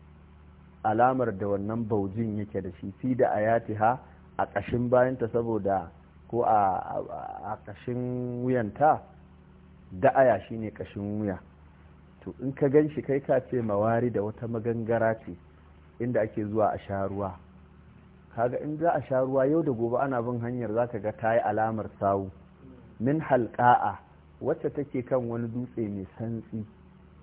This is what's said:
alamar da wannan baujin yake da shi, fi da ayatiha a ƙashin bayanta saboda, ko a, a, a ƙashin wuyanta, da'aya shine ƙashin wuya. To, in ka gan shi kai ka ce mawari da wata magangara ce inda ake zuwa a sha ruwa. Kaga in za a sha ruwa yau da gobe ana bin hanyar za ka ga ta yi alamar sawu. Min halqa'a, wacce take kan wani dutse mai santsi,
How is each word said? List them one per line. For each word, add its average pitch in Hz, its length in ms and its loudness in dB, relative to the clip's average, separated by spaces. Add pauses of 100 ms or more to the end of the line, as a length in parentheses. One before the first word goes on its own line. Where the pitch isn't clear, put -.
(840)
alamar 120 520 2
da 104 100 -4
wannan 104 400 -2
baujin 104 520 -2
yake 104 220 -6
da 92 100 -6 (100)
shi, 98 180 -8
fi 127 160 -2
da - 160 4
ayatiha 110 680 2 (400)
a 95 80 0
ƙashin 120 440 -2
bayanta 123 400 4
saboda, 101 600 0 (380)
ko 117 140 0
a, - 80 2
a, 95 1040 0
a 107 120 -8
ƙashin 123 760 -6
wuyanta, 123 580 2 (1000)
da'aya 127 480 6
shine 110 220 -6
ƙashin 104 500 -8
wuya. 98 180 -2 (840)
To, - 180 -10
in 135 100 -4
ka 139 160 0
gan 151 220 6
shi 127 120 -6
kai 135 180 -2
ka 135 200 2 (100)
ce 123 120 0
mawari 113 500 2
da 101 100 -2
wata 110 240 -8
magangara 113 680 0 (100)
ce 90 100 -12 (640)
inda 117 240 0
ake 110 240 -4
zuwa 104 260 2
a 85 60 -6
sha 98 300 -4
ruwa. 98 260 -6 (1040)
Kaga 123 260 0
in 151 160 -6
za 160 160 2
a 143 80 -2
sha 131 180 0
ruwa 131 300 2
yau 165 120 2
da 147 100 0
gobe 120 260 0
ana 131 240 0
bin 123 180 -4
hanyar 117 320 -4
za 117 140 2
ka 120 120 -6
ga 104 140 -4
ta 113 220 0
yi 117 60 4
alamar 107 580 0
sawu. 98 320 2 (720)
Min 135 200 2
halqa'a, 120 800 4 (420)
wacce 151 340 -2
take 135 300 -4
kan 127 240 0
wani 117 200 -4
dutse 123 400 -6
mai 98 180 -6 (100)
santsi, 113 480 -8 (580)